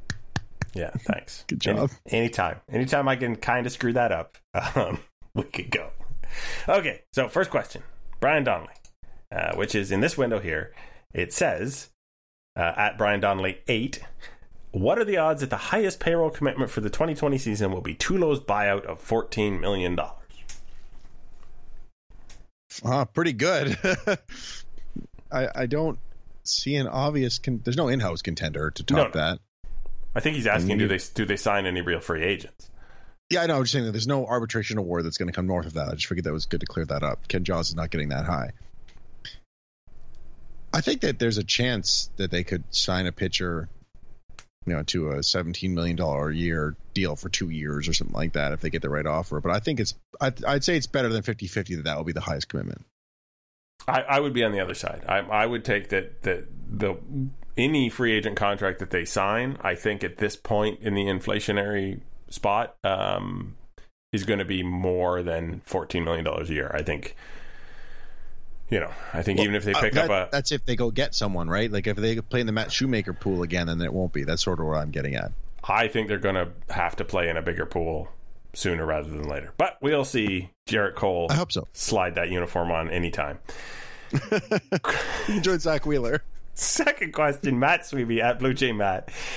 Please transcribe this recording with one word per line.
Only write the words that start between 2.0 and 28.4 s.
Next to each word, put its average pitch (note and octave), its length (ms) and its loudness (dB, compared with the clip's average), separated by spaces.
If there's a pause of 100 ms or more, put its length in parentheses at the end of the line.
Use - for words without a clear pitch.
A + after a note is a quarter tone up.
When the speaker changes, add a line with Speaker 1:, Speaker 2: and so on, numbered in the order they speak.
Speaker 1:
anytime. G#2 500 0 (100)
Anytime C3+ 380 2
I C3+ 80 4
can A#2+ 220 -2
kinda B2 320 2
screw A#2+ 240 0
that A#2+ 180 4
up, E2 260 -4 (160)
<laughs> - 220 -2
um, F#2+ 240 0 (340)
we A2 100 0
could - 280 -8
go. - 200 -2 (760)
Okay, E3+ 360 2 (100)
so B2+ 160 2
first F3+ 200 2
question. - 320 -2 (380)
Brian D3 240 4
Donnelly, F#2+ 300 0 (600)
uh, E2 220 0
which G#2 180 0
is G2 200 2
in G2 80 4
this D#3+ 160 2
window A#2 240 2
here, E2 320 -4 (400)
it F2 180 -2
says, B2 600 0 (680)
uh, E2+ 180 2
at G#2 220 2
Brian G#2 240 4
Donnelly F#2+ 380 2 (100)
eight, B2 320 0 (720)
"What B2 280 4
are A3+ 60 2
the G#3 100 0
odds D#3 240 4
that C#3 100 -2
the - 60 -2
highest G3 460 0
payroll E3 280 4
commitment C3+ 400 0
for - 120 -4
the G#2 80 0
twenty D#3 260 2
twenty C#3+ 220 2
season G#2+ 340 0
will F#2 80 -2
be E2 160 -6
Tulo's D#3+ 460 2
buyout G2+ 420 2
of - 160 -8
fourteen G#2 640 0
million F2+ 340 2
dollars?" - 220 -2 (2750)
Speaker 2:
Ah, B2+ 220 2
pretty E3 260 2
good. C#3 500 2
<laughs> F#3 380 2 (1120)
I, C3 240 0
I B2+ 120 0
don't D3+ 320 0 (440)
see - 320 -2
an C3+ 120 2
obvious C3+ 520 0
con-, B2 240 -2
there's B2 140 0
no - 100 2
in-house G#2+ 340 0
contender D#2 500 -2